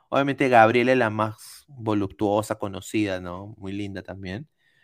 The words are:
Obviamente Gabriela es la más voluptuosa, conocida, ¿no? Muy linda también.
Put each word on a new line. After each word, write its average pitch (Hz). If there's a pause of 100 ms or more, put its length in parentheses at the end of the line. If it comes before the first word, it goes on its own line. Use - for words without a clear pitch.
Obviamente 135
Gabriela 120
es 131
la 117
más 107
voluptuosa, 107
conocida, 98
¿no? 92
Muy 95
linda 98
también. 95 (340)